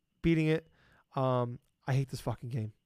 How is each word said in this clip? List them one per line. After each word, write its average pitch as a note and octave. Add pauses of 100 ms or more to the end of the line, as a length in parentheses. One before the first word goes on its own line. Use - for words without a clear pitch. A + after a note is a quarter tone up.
(220)
beating D#3+
it. D#3+ (480)
Um, B2 (280)
I C#3+
hate C3+
this -
fucking A#2+
game. A2 (140)